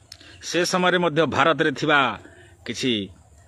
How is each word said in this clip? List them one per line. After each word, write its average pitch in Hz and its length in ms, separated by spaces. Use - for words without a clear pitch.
ସେ - 220
ସମୟରେ 180 320
ମଧ୍ୟ 165 280
ଭାରତରେ 151 460
ଥିବା 147 280
କିଛି 123 260